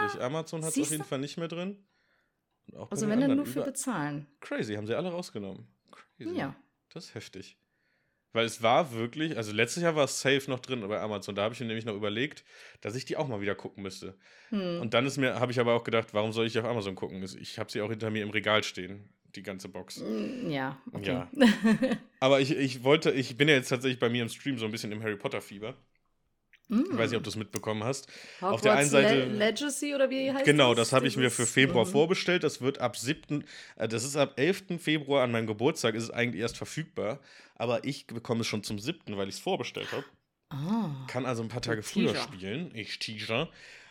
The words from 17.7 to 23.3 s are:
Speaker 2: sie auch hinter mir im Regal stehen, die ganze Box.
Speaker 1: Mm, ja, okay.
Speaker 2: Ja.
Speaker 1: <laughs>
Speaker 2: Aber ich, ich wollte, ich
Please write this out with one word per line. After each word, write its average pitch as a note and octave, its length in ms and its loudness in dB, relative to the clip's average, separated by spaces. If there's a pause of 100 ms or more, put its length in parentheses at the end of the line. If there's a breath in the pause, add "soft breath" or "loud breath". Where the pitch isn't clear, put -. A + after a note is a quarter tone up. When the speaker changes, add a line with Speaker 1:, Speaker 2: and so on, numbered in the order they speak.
Speaker 2:
sie A#2 100 -4
auch G#2+ 80 -2
hinter A2 200 -4
mir G#2+ 140 -2
im G#2 80 -6
Regal G#2+ 340 4
stehen, F#2+ 420 -10 (280)
die G2+ 80 -12
ganze F#2+ 260 -10
Box. - 320 -12
Speaker 1:
Mm, A2 480 -6
ja, C3+ 280 -4 (140)
okay. G2+ 160 -6
Speaker 2:
Ja. F2+ 240 -2
Speaker 1:
<laughs> A3+ 680 4 (220)
Speaker 2:
Aber C3+ 220 6
ich, C3+ 100 2
ich B2+ 320 0
wollte, D#3 280 6
ich B2+ 260 -2